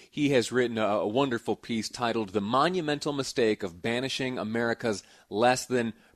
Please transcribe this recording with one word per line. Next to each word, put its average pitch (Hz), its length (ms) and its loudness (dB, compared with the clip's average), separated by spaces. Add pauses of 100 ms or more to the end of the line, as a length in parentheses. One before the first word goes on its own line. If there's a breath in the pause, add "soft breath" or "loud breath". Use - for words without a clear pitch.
(100)
he 147 200 0
has 120 200 4
written 120 280 0
a, 110 80 2
a 101 200 2
wonderful 117 480 0
piece 113 360 -4
titled 113 400 -2
The 101 100 0
Monumental 147 720 0
Mistake 120 500 0
of 87 200 -10
Banishing 127 560 -2
America's 113 640 -2 (260 soft breath)
Less 120 380 2
Than 120 260 0 (240 soft breath)